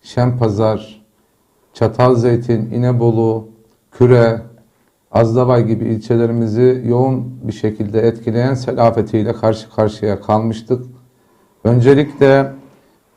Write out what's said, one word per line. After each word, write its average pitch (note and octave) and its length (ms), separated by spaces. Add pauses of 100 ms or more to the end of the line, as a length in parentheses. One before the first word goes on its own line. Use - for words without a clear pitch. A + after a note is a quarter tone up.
Şenpazar, A2 1000 (680)
Çatalzeytin, A#2+ 960
İnebolu, A#2 760 (420)
Küre, A#2 520 (680)
Azdabay A#2 540
gibi A2 180
ilçelerimizi A#2 1000
yoğun B2+ 560
bir G#2 100
şekilde G#2+ 480
etkileyen A#2 540
sel B2 320
afetiyle A2+ 460
karşı A2 380
karşıya G#2 500
kalmıştık. A2 640 (800)
Öncelikle C3+ 880 (640)